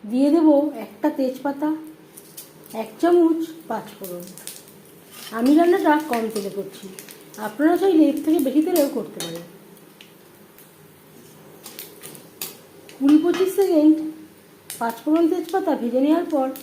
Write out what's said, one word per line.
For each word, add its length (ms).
দিয়ে 300
দেবো 200
একটা 320
তেজপাতা, 520
এক 80
চামচ 400
পাঁচ 180
ফোড়ন। 280
আমি 200
রান্নাটা 340
কম 140
তেলে 240
করছি, 280
আপনারা 340
চাইলে 300
এর 140
থেকে 220
বেশি 200
তেলেও 300
করতে 280
পারেন। 200
কুড়ি 260
পঁচিশ 360
সেকেন্ড 360
পাঁচ 220
ফোড়ন 280
তেজপাতা 500
ভেজে 240
নেওয়ার 300
পর 120